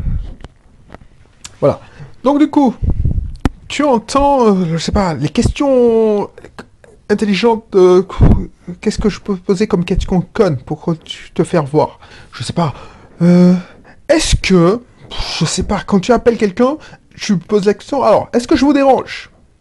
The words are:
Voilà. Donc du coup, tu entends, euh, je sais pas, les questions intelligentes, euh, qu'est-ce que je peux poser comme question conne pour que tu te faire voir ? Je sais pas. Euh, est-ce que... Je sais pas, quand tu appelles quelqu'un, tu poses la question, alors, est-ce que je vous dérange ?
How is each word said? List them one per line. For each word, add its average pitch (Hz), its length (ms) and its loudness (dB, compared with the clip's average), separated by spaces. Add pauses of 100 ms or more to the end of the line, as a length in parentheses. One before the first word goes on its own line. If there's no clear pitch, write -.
(1600)
Voilà. 143 200 0 (440)
Donc 285 160 2
du 294 100 2
coup, 277 240 0 (920)
tu - 160 -4
entends, 277 640 0
euh, 185 240 2
je 165 60 -2
sais 180 120 -6
pas, 185 240 0
les 139 140 -2
questions 233 1000 0 (800)
intelligentes, 214 580 0 (100)
euh, 180 260 6 (800)
qu'est-ce - 180 -4
que 214 100 -2
je - 120 -4
peux 202 160 -6
poser 202 320 -2
comme 175 160 -2
question 180 480 -2
conne 180 240 0
pour - 260 -10
que 170 100 -2
tu - 400 -14
te 165 120 -2
faire 151 220 -2
voir ? 143 340 -2 (320)
Je - 100 -12
sais - 100 -8
pas. 175 220 -2 (480)
Euh, 180 320 6 (540)
est-ce 311 260 0
que... 185 460 2 (580)
Je 165 60 -2
sais 180 180 -4
pas, 196 240 -4
quand 202 140 0
tu 240 120 0
appelles 233 240 2
quelqu'un, 240 420 -2 (360)
tu - 220 -2
poses 202 300 -2
la 208 80 2
question, 254 280 -6
alors, 214 300 2
est-ce 240 160 -2
que 330 80 2
je 247 80 0
vous 294 80 4
dérange ? 269 580 0 (300)